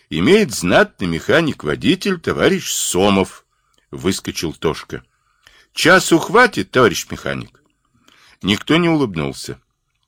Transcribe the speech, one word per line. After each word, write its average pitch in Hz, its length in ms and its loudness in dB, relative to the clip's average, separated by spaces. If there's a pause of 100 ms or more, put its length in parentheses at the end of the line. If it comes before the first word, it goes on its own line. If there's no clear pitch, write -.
имеет 175 440 2
знатный 104 540 0
механик-водитель 123 1120 -2
товарищ 123 540 0
Сомов», 95 720 0 (440)
выскочил 80 640 -6
Тошка. - 520 -6 (720)
«Часу 170 440 4
хватит, 170 540 0
товарищ 110 380 2
механик?» 67 480 -10 (840)
Никто - 360 0
не 170 120 2
улыбнулся. 82 680 -4 (480)